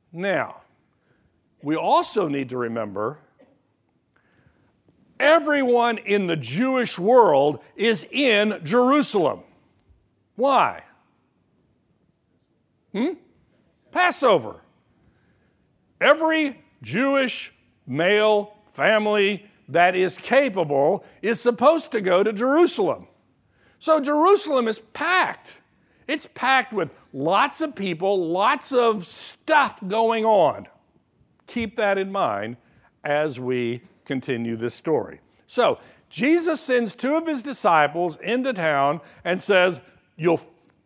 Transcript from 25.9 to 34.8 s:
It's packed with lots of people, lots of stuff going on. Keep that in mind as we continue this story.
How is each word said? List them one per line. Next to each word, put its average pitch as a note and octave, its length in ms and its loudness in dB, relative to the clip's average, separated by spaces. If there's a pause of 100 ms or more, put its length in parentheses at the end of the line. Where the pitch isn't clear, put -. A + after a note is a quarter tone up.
It's D4+ 260 -6
packed B3+ 400 0
with F3 160 -2 (240)
lots F#3+ 480 0
of D4+ 140 -6
people, F#3 540 -2
lots G#3+ 420 -2
of A3+ 340 0
stuff - 800 -2
going A3+ 380 0
on. D3+ 420 2 (840)
Keep A3+ 280 -8
that G3+ 200 2
in F#3+ 140 -4
mind A#2 460 -2 (460)
as D3 360 -2
we B2 420 -2 (240)
continue A#2+ 500 -4
this A#2 200 -6
story. C3 440 -4 (280)